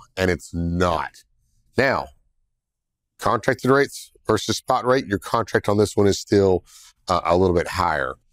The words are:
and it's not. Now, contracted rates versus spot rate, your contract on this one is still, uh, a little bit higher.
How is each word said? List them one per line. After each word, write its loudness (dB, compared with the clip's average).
and 0
it's -6
not. -2
Now, 0
contracted 0
rates 0
versus 0
spot -2
rate, 0
your -2
contract -2
on 2
this 0
one 4
is 2
still, 2
uh, 0
a 2
little 2
bit 0
higher. -2